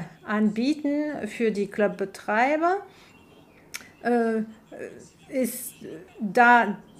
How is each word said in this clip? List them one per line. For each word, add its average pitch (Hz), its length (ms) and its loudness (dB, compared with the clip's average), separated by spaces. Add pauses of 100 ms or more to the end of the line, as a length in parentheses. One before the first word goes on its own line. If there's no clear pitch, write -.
(260)
anbieten 269 1000 -2
für 220 240 -2
die 202 160 -2
Clubbetreiber, 247 1120 0 (1200)
äh, 226 380 2 (920)
ist, - 400 -2 (460)
da 233 580 6 (220)